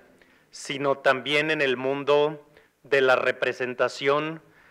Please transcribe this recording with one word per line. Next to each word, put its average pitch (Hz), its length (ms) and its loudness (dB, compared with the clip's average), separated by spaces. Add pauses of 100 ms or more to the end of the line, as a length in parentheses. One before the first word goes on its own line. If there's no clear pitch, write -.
(500)
sino 139 480 -4
también 143 520 0
en 151 120 0
el 127 160 2
mundo 143 680 0 (360)
de 135 180 2
la 131 160 4
representación 127 1300 -2 (280)